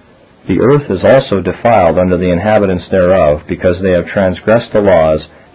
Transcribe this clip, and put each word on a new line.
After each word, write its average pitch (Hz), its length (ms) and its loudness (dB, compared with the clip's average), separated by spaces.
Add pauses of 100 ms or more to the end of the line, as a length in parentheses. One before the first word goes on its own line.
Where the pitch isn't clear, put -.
(460)
The - 140 -2
earth 135 300 0
is 90 140 -4
also 107 360 2
defiled 90 580 0
under 92 180 0
the 90 140 -2
inhabitants 95 580 0
thereof, 87 580 0
because 90 340 -4
they 95 140 0
have 85 120 -2
transgressed 104 640 -2
the 110 80 0
laws, 80 460 2 (280)